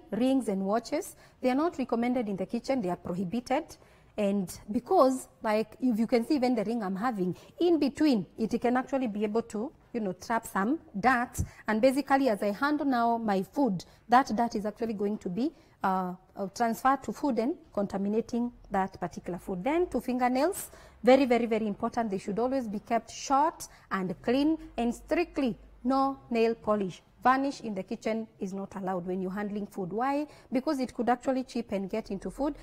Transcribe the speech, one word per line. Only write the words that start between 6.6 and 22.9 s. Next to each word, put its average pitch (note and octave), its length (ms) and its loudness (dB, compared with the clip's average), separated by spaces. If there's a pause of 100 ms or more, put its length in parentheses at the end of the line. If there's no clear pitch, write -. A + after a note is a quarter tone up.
ring A3+ 180 -4
I'm F#3+ 140 -4
having, F#3 380 -2 (240)
in E4+ 200 4
between, C4+ 480 2 (100)
it A3+ 240 0
can B3 160 2
actually C4 300 -2
be G#3 180 -2
able A3 180 0
to, A3+ 300 -6 (220)
you A#3 60 -4
know, G3 120 -2
trap - 340 -2
some A3 320 0 (200)
dirt. B3 440 2 (240)
And G#3+ 140 0
basically, C4+ 480 4
as G#3 140 0
I G#3 100 0
handle D4 340 0
now A#3 300 2
my G#3 260 0
food, G3+ 420 0 (260)
that B3+ 260 6
dirt A#3 180 0
is G#3 120 -4
actually A3+ 280 -6
going G#3 240 -2
to G3 120 -8
be, A#3 220 -2 (300)
uh, F#3 320 0 (220)
uh, G3 180 -4
transferred B3 500 0
to C4 80 -4
food C4+ 260 -2
and C4 160 0 (180)
contaminating G#3+ 800 -2 (180)
that F#3+ 300 -2
particular F3+ 380 -8
food. F#3 260 -6
Then E4+ 240 2
to B3+ 120 -2
fingernails, B3+ 680 0 (320)
very, C4+ 220 8
very, A#3 220 4
very A3 200 0
important. A3+ 440 -2
They G#3 80 -2
should G3+ 200 -6
always B3+ 300 0
be G3+ 120 -6
kept A#3 300 -2